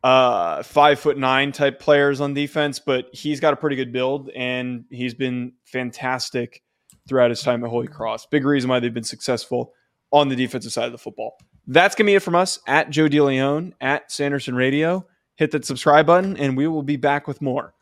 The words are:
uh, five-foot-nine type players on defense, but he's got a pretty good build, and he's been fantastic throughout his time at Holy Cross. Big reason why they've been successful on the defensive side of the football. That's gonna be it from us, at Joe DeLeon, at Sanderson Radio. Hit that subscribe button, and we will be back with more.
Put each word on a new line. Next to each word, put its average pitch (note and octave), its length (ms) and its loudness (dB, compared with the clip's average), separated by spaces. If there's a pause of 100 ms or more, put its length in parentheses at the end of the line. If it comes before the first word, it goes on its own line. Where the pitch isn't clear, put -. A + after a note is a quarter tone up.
uh, A#2 600 2
five-foot-nine C#3 880 2
type C#3 280 -2
players C#3+ 420 2
on C#3+ 100 -4
defense, C#3+ 460 -4
but B2+ 340 -2
he's D3 280 -6
got D#3 120 4
a C3+ 40 -2
pretty C#3+ 200 -2
good B2+ 160 -6
build, C3+ 380 -4
and B2+ 580 -6
he's B2 240 -6
been B2 400 -6 (140)
fantastic B2+ 960 -6 (440)
throughout B2+ 220 4
his A#2+ 140 -4
time A#2+ 200 0
at A#2 60 -6
Holy A#2 200 -4
Cross. A2+ 420 -8
Big C#3+ 160 2
reason C3+ 240 2
why B2+ 100 2
they've A#2+ 140 -4
been A#2 100 -6
successful B2 720 -6 (380)
on C#3+ 160 4
the C3 80 -2
defensive A#2+ 360 -4
side A#2 140 -2
of A#2+ 60 -8
the A#2 60 -18
football. - 380 -12 (300)
That's E3+ 300 4
gonna G#3+ 100 2
be G3+ 80 4
it G3 80 4
from F3 140 -2
us, F#3 300 0
at D3 240 0
Joe D3+ 180 2
DeLeon, C#3+ 720 0
at C3+ 300 -4
Sanderson C#3+ 440 -4
Radio. D3+ 500 0 (300)
Hit D#3 160 0
that D3 140 -4
subscribe D3 420 4
button, F#3 300 4
and C3+ 200 -2
we D3 120 0
will D#3 160 -4
be C#3+ 120 -2
back C#3+ 300 -2
with C#3+ 160 -8
more. C3+ 400 -4